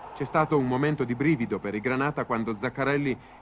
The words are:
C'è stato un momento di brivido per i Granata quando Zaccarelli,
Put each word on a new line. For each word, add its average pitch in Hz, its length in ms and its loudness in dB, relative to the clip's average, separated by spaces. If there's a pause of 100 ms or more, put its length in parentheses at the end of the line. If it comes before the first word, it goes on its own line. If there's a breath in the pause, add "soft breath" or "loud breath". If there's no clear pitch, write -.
(140)
C'è 143 100 -6
stato 156 340 2
un 131 80 2
momento 139 380 2
di 120 100 -2
brivido 120 440 2
per 98 160 -4
i 107 60 -2
Granata 131 460 0
quando 113 280 -2
Zaccarelli, 131 640 0 (240 loud breath)